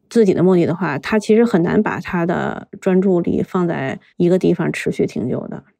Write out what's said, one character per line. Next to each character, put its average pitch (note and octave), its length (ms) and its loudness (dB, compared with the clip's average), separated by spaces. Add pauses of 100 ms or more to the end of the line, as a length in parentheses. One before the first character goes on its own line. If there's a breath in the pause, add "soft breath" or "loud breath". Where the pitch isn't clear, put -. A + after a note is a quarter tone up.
自 A#3 160 4
己 F#3+ 80 4
的 - 100 0
目 F#3 120 4
的 F3 100 4
的 C3+ 100 -2
话， E3 240 -4
他 - 200 -2
其 G#3+ 160 2
实 A#3 100 6
很 G3 180 2
难 E3+ 200 0
把 - 180 -4
他 F3 240 -4
的 D3+ 440 -4 (120)
专 F#3 220 2
注 F#3 180 2
力 - 220 0
放 F3+ 260 -2
在 C3+ 300 -6 (180 soft breath)
一 F3 120 2
个 F#3 100 4
地 F3+ 160 2
方 D#3 180 -2
持 - 180 -6
续 - 140 -2
挺 - 240 -4
久 - 200 -6
的。 - 160 -14 (160)